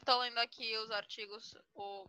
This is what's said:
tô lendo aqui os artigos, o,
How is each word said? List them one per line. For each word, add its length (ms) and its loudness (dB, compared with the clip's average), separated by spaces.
tô 140 8
lendo 200 0
aqui 400 0
os 120 -4
artigos, 640 -6
o, 360 -8